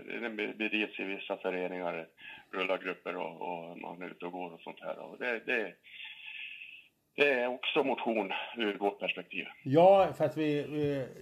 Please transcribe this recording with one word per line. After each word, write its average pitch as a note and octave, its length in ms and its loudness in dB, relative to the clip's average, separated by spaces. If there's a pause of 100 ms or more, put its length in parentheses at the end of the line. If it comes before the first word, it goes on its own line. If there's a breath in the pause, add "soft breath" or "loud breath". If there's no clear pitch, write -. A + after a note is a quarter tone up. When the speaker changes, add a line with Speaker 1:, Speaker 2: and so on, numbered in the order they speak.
(200)
Speaker 1:
Den A2+ 160 -4
be-, G#2 220 -2
bedrivs G#2+ 420 0
i G2 40 -2
vissa G2 320 -4
föreningar, F2+ 680 -2 (460 loud breath)
rullargrupper F#2 640 -2
och, E2 240 -6
och E2+ 380 -6
man E2+ 240 -10
är F2+ 80 -8
ute - 160 -12
och F2 60 -6
går F2+ 220 -8
och E2 60 -18
sånt - 200 -12
här. D#2+ 180 -6
Och D#2 200 -12
det, A#2+ 280 -2
det, G#2+ 280 0 (1400 loud breath)
det C#3+ 140 6 (100)
är A#2+ 80 2
också C3 360 0
motion A2+ 480 0 (240 loud breath)
ur G#2 220 0
vårt G2+ 200 2
perspektiv. F#2 480 -6 (180)
Speaker 2:
Ja, E3+ 520 10
för D#3+ 80 2
att D3 120 0
vi, D3+ 260 2
vi, C#3+ 440 0 (160)